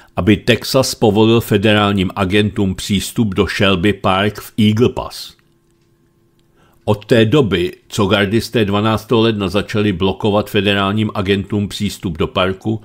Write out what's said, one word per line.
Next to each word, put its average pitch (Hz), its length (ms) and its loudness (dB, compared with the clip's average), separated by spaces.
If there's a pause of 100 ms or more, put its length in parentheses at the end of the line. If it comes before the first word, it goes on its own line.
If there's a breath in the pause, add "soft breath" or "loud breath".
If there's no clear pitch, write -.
(160 loud breath)
aby 95 220 2
Texas - 580 0
povolil 110 460 2
federálním 101 720 0
agentům 98 600 0
přístup 101 600 -2
do 95 120 0
Shelby 98 460 0
Park 101 460 -2
v - 140 -18 (140)
Eagle 107 220 2
Pass. - 460 -10 (1500 soft breath)
Od 107 160 -2
té 113 200 4
doby, 101 480 2 (140)
co - 180 0
gardisté 107 600 0
dvanáctého 107 560 0
ledna 107 260 0
začali 101 460 -2
blokovat 98 560 -2
federálním 101 640 0
agentům 101 540 -2
přístup 95 500 -6
do 95 100 -2
parku, 95 580 -4